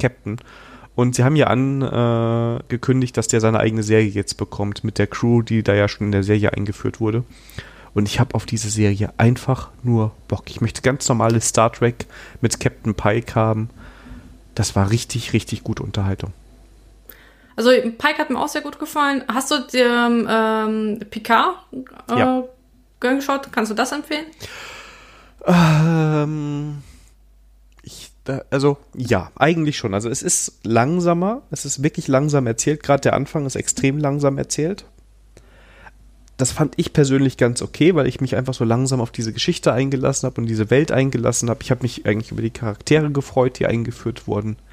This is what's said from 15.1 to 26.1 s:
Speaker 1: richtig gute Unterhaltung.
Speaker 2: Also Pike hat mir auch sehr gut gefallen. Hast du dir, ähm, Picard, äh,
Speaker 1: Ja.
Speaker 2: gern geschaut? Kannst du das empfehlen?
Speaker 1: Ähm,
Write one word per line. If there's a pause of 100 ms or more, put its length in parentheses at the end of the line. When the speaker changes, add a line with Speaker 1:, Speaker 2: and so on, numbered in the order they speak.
Speaker 1:
richtig
gute
Unterhaltung. (1200)
Speaker 2:
Also
Pike
hat
mir
auch
sehr
gut
gefallen.
Hast
du
dir, (200)
ähm, (100)
Picard, (540)
äh,
Speaker 1:
Ja. (560)
Speaker 2:
gern
geschaut?
Kannst
du
das
empfehlen? (1400)
Speaker 1:
Ähm, (1000)